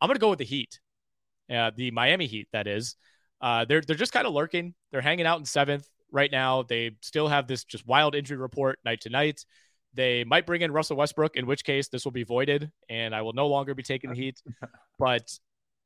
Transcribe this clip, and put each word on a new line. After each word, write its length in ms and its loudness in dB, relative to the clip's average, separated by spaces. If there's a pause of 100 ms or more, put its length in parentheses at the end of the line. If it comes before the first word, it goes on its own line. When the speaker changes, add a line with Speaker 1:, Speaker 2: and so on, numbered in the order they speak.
Speaker 1:
I'm 60 6
gonna 100 4
go 120 4
with 100 0
the 60 -4
Heat, 340 -8 (720)
uh, 220 2
the 160 -4
Miami 340 2
Heat, 280 -8
that 120 -2
is. 300 -4 (460)
Uh, 240 2
they're, 160 4
they're 160 -2
just 160 -2
kinda 160 2
lurking. 440 -2 (180)
They're 100 -2
hanging 260 2
out 100 2
in 80 -8
seventh 420 0 (240)
right 200 2
now. 320 2
They 380 -2
still 260 -2
have 180 2
this 200 -6
just 200 -14
wild 300 4
injury 220 -4
report 460 -2
night 180 -2
to 80 -10
night. 360 -2 (480)
They 300 0
might 220 4
bring 160 -2
in 100 0
Russell 260 0
Westbrook, 380 0
in 100 -2
which 180 -2
case 260 -2
this 160 -6
will 60 -6
be 120 -4
voided, 480 0 (180)
and 240 -4
I 80 -2
will 120 -6
no 140 2
longer 280 0
be 80 -10
taking 260 -6
the 60 -8
Heat. 260 -8 (200)
Speaker 2:
<laughs> 360 -20
Speaker 1:
But 320 0 (560)